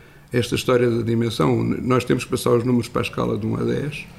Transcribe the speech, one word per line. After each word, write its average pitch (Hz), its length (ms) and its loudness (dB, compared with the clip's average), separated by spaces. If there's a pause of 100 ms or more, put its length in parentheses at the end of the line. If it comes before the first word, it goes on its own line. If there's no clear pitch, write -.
(320)
esta 120 240 0
história 123 340 2
da 117 120 0
dimensão. 117 640 0
Nós 120 400 0
temos 131 220 0
que - 60 -12
passar 123 200 0
os 120 120 4
números 120 260 0
para 123 120 -2
a - 20 0
escala 120 340 -2
de 104 100 -6
um 110 80 -2
a 117 80 -2
dez, 123 420 -4 (140)